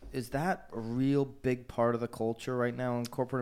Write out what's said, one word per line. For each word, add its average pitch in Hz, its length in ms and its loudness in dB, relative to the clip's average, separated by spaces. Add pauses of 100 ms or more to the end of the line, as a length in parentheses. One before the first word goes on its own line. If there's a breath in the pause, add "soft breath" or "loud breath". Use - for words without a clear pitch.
(140)
is 120 160 -4
that 170 440 0
a 110 60 -4
real 131 440 2
big 127 440 -2
part 120 260 4
of 117 80 0
the 117 60 -2
culture 117 500 -2
right 120 180 2
now 123 220 0
in 120 80 -2
corporate 127 360 -2